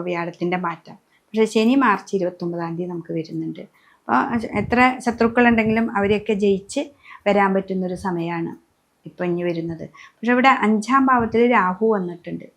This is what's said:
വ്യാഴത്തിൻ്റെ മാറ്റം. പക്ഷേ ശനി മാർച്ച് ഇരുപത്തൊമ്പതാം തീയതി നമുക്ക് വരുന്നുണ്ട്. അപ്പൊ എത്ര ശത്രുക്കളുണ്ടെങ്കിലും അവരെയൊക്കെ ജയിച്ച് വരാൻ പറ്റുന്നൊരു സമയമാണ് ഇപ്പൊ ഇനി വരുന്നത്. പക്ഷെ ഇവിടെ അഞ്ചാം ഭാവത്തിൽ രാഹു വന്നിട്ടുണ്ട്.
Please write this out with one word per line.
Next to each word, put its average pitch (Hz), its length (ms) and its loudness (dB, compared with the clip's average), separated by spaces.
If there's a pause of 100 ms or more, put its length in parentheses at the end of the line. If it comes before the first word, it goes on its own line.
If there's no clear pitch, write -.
വ്യാഴത്തിൻ്റെ 175 480 -4 (100)
മാറ്റം. 170 300 -12 (300)
പക്ഷേ 220 260 2
ശനി 226 300 4
മാർച്ച് 202 340 0
ഇരുപത്തൊമ്പതാം 170 580 -4
തീയതി 180 160 -6
നമുക്ക് 170 260 -10
വരുന്നുണ്ട്. 160 460 -8 (380)
അപ്പൊ - 160 0 (420)
എത്ര 240 200 0 (260)
ശത്രുക്കളുണ്ടെങ്കിലും 226 800 2 (120)
അവരെയൊക്കെ 202 460 0
ജയിച്ച് 196 380 0 (460)
വരാൻ 196 280 4
പറ്റുന്നൊരു 185 500 -4
സമയമാണ് 170 460 -4 (580)
ഇപ്പൊ - 200 -12
ഇനി 175 180 -2
വരുന്നത്. 165 360 -6 (320)
പക്ഷെ 226 200 -2
ഇവിടെ 262 160 4 (140)
അഞ്ചാം 214 440 2
ഭാവത്തിൽ 233 320 2 (160)
രാഹു 185 280 0 (100)
വന്നിട്ടുണ്ട്. 170 600 -8